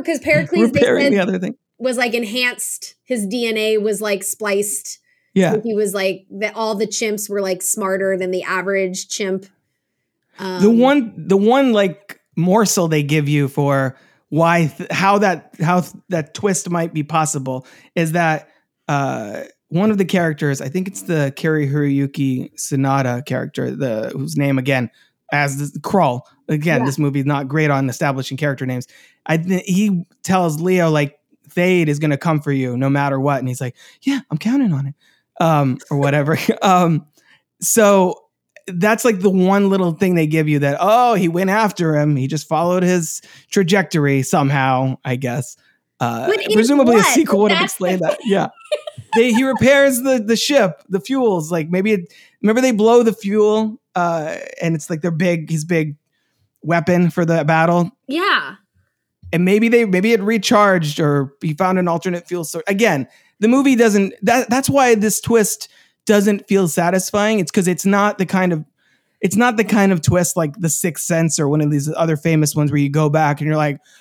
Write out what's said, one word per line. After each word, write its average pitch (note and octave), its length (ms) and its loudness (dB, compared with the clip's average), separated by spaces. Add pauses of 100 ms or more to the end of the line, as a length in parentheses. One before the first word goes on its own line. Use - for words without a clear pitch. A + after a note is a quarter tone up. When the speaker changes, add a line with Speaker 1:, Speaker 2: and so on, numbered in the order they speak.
Speaker 1:
'cause D#4+ 180 -4
Pericles, D4+ 520 0
they - 80 0
Speaker 2:
Repairing B3 260 2
Speaker 1:
said, C#4 60 2
Speaker 2:
the G3+ 80 2
other F#3 180 -2
thing. F3 160 -6 (240)
Speaker 1:
was, A#3+ 180 -4
like, A#3+ 180 -2
enhanced. A#3+ 800 -6 (100)
His A3 220 -2
D A#3 200 -4
N A3 100 -2
A G#3+ 220 0
was, G#3 220 -2
like, G3+ 240 -4
spliced. - 760 -4 (360)
Speaker 2:
Yeah. F#3 200 2
Speaker 1:
So G#3+ 100 -2
he A3+ 100 -4
was, G3+ 200 -2
like, F#3+ 360 -4
the, G3 240 -6
all A3 220 -4
the G#3 100 -2
chimps G#3+ 440 -6
were, G3+ 100 -4
like, F#3+ 220 -4
smarter F#3+ 540 -2
than F#3 140 -4
the F#3 120 -4
average F#3+ 680 -4
chimp. F#3+ 380 -6 (920)
Speaker 2:
The - 60 -12 (240)
Speaker 1:
Um, A3+ 100 6
Speaker 2:
one, C4 380 4
the E3+ 200 0
one, A#3+ 360 4
like, G3+ 480 -2 (160)
morsel F3+ 520 2
they D#3 140 2
give C#3+ 260 0
you C#3+ 200 2
for C#3 480 0 (340)
why, E3 360 2 (100)
th-, - 160 -12
how G3 260 2
that, F#3 420 -2
how F3+ 200 2
th-, F3 140 -10 (140)
that D#3+ 260 -6
twist F#3+ 360 -4
might E3+ 240 -4
be D3+ 100 -2
possible D3 600 -4 (280)
is E3 180 -2
that, E3 360 -2 (400)
uh, C3 540 -4 (260)
one G3 220 0
of G#3 80 0
the G3 60 0
characters, D#3 560 0
I C#3 80 -8
think F#3 180 -4
it's - 160 -12
the D3 340 -2
Kari D#3 320 0
Hiroyuki C#3 840 -2
Sanada C3+ 720 -2
character, C3 480 -6
the, A#2+ 400 -6
whose D3+ 220 -8
name C#3 220 0
again, B2+ 300 0 (440)
as C#3+ 400 -2
the D3 80 -10
Krull. C#3+ 400 0 (280)
Again, D3+ 320 0
Speaker 1:
Yeah. B2+ 60 0
Speaker 2:
this C#3 120 -2
movie C#3+ 220 0
is C3 60 -4
not C#3+ 220 -2
great D3+ 220 0
on C3+ 180 0
establishing C3+ 480 -4
character C#3 300 -4
names. B2+ 200 -6 (400)
I D#3+ 120 0
th-, F3+ 280 -2
he F#3+ 380 0 (180)
tells F3 380 0
Leo, F3 300 2
like, D3 280 0 (300)
"Thade F3+ 400 2
is C#3+ 100 -2
gonna D3+ 200 0
come D#3 220 -2
for D3 120 -4
you B2+ 240 -2
no C3+ 140 0
matter C#3 280 0
what." C#3 220 0
And B2+ 80 -6
he's B2 120 -8
like, B2+ 140 -8 (280)
"Yeah, C4+ 180 -2 (100)
I'm D#3 80 -4
counting A#3+ 340 0
on C#3 160 -2
it." D3 60 -10 (460)
Um, D3 380 2 (120)
or D3 80 -2
whatever. C#3+ 400 0 (120)
<laughs> - 120 -6
Um, F3+ 440 4 (540)
so G3 600 4 (460)
that's, G#3 380 0
like, G#3+ 160 2
the G3 100 2
one F#3+ 380 2
little F#3 240 0
thing F#3 220 0
they D#3+ 120 2
give D3+ 220 0
you D3 120 2
that, C#3+ 200 0
"Oh, A#3 340 4
he G3 140 2
went F#3 220 0
after F#3+ 460 0
him. D3 200 2
He B2+ 100 -2
just D3 220 -6
followed F3 340 0
his F3+ 380 0 (300)
trajectory D#3+ 720 2
somehow," C3 800 0
I B2+ 120 -4
guess. B2+ 400 -6 (440)
Uh, A#2+ 280 -2
Speaker 1:
But G4+ 140 0
in - 120 -4
Speaker 2:
presumably A#3+ 420 4
Speaker 1:
what? G3+ 100 6
Speaker 2:
a - 60 2
sequel G#3+ 280 2
would G#3+ 100 4
have - 100 2
Speaker 1:
That's - 120 -2
Speaker 2:
explained F#3 280 -2
Speaker 1:
the D#3+ 60 -2
Speaker 2:
that. - 180 -4
Yeah. G3 240 0 (680)
They, B3 160 4
he B3 120 2
repairs C4+ 580 4
the, C4 160 2
the A3 180 0
ship, A3 520 0
the F#3 120 -2
fuels. G3+ 520 -2
Like, E3 180 -2
maybe F#3+ 220 0
it, F3 200 -2 (300)
remember A3 200 2
they C4 100 2
blow A3+ 300 6
the A3 100 2
fuel, G#3+ 680 0 (140)
uh, E3+ 420 -2 (260)
and E3 120 0
it's, D3+ 140 -8
like, D#3+ 140 -6
their F3+ 80 -2
big, E3 400 -2
his D#3 140 -4
big D#3+ 320 -2 (640)
weapon E3+ 480 2
for F3 160 -2
the E3 180 0
battle. E3 460 2 (180)
Speaker 1:
Yeah. C4+ 480 -2 (760)
Speaker 2:
And E3+ 120 0
maybe G#3 240 2
they, A#3 160 4
maybe F#3+ 280 2
it A3 100 2
recharged G3 800 2
or C#3+ 420 0
he E3 120 -2
found F#3 240 0
an F3+ 100 0
alternate E3+ 380 -4
fuel F3 180 -6
source. D#3+ 220 -10
Again, G3 400 0 (340)
the G#3+ 80 2
movie C4 280 4
doesn't, G#3 460 4
that, A#3 260 2
that's B3+ 220 0
why C4 240 4
this G#3 260 0
twist - 480 0 (380)
doesn't G#3 420 2
feel G3 200 2
satisfying. F#3+ 720 0
It's D#3+ 100 -4
'cause F#3 160 0
it's F3+ 200 -2
not G3+ 320 2
the F#3+ 80 -2
kind F#3 260 0
of, D#3 100 -2 (600)
it's F#3 140 -2
not A#3+ 200 2
the A3+ 80 0
kind G3 260 4
of E3+ 120 0
twist F3 340 0
like D#3 240 -2
The E3+ 80 -2
Sixth - 360 -4
Sense E3 360 0
or C#3+ 80 0
one D3+ 140 0
of D3 80 0
these D3 260 -2
other E3 200 0
famous D#3 380 0
ones D3 160 0
where D3 100 0
you C#3+ 100 0
go D3+ 180 2
back D3 320 2
and D3 80 -4
you're D#3 80 0
like, D3 240 -2 (200)